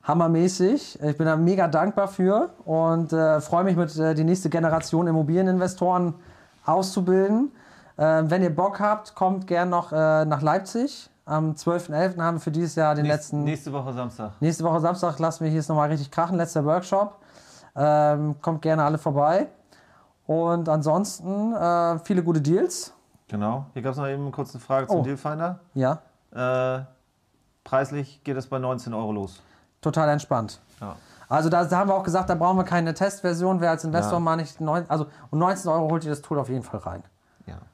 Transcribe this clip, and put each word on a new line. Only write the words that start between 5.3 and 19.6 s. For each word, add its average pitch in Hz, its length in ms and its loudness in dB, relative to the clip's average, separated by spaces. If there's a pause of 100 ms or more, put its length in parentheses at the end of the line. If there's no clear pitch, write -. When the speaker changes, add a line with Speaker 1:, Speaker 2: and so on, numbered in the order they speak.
Speaker 1:
auszubilden. 190 840 2 (460)
Ähm, 160 340 2
wenn 185 120 2
ihr 170 120 2
Bock 190 240 0
habt, 208 360 -2
kommt 190 320 0
gern 180 240 0
noch, 175 200 -2
äh, 156 360 4
nach 147 160 0
Leipzig. 196 640 -2 (160)
Am 156 320 -2
zwölften 170 380 -4
elften 175 260 0
haben 165 160 0
wir 160 40 -6
für 165 100 -4
dieses 160 240 -2
Jahr 156 200 2
den 147 100 0
Speaker 2:
Nächst-, 147 120 2
Speaker 1:
letzten 147 280 -4
Speaker 2:
nächste 151 280 -4
Woche 135 220 -6
Samstag. 120 460 -8
Speaker 1:
Nächste 160 240 -2
Woche 165 160 2
Samstag 170 380 0
lassen 160 260 -2
wir 160 60 0
hier 156 100 0
es 147 80 -6
nochmal 151 200 2
richtig 143 220 -2
krachen. 170 260 0
Letzter 165 280 0
Workshop. 185 520 0 (580)
Ähm, 147 680 2
kommt 160 180 -2
gerne 156 240 2
alle 151 140 2
vorbei. 156 480 2 (800)